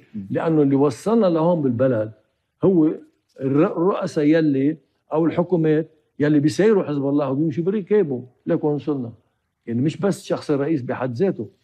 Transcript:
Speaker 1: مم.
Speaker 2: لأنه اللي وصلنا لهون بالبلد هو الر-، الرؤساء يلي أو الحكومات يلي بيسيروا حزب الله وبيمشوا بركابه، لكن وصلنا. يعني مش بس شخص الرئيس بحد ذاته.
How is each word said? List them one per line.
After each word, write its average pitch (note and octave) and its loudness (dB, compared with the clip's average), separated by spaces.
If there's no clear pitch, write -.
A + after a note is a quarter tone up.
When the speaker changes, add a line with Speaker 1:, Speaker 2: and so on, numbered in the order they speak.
Speaker 1:
مم. G2 -10
Speaker 2:
لأنه D#3 0
اللي C#3 4
وصلنا F#3+ 2
لهون E3+ 2
بالبلد A#2 0
هو E3+ 4
الر-، C#3 2
الرؤساء E3+ -2
يلي D3+ 2
أو D#3+ 2
الحكومات D#3+ 0
يلي D3 4
بيسيروا F#3 2
حزب C#3+ -4
الله C#3+ 0
وبيمشوا D#3 -2
بركابه، F#3 0
لكن D#3+ -2
وصلنا. C3+ -4
يعني A#2 -2
مش D3+ -2
بس - -2
شخص - -4
الرئيس C#3 -2
بحد B2 -6
ذاته. E3+ -2